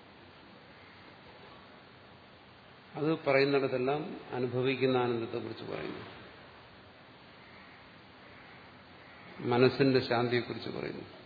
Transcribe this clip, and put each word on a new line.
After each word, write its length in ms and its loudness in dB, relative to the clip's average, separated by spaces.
അത് 100 2
പറയുന്നിടത്തെല്ലാം 760 2
അനുഭവിക്കുന്ന 680 0
ആനന്ദത്തെക്കുറിച്ച് 680 -4
പറയുന്നു, 320 -8
മനസ്സിന്റെ 560 6
ശാന്തിയെക്കുറിച്ച് 680 0
പറയുന്നു. 280 -8